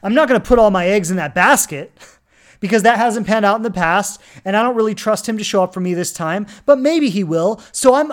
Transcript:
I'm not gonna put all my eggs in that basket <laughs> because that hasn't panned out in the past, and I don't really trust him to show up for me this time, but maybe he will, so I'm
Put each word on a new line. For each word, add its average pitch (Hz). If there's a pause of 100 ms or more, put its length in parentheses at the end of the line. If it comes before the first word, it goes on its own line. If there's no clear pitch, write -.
I'm 208
not 294
gonna 233
put 247
all 214
my 180
eggs 190
in 190
that 147
basket 180 (360)
<laughs> -
because 208
that 226
hasn't 226
panned 214
out 202
in 220
the 226
past, 180 (240)
and 196
I 220
don't 247
really 220
trust 214
him 220
to 208
show 196
up 180
for 185
me 180
this 175
time, 180 (180)
but 277
maybe 294
he 190
will, 165 (120)
so 254
I'm 302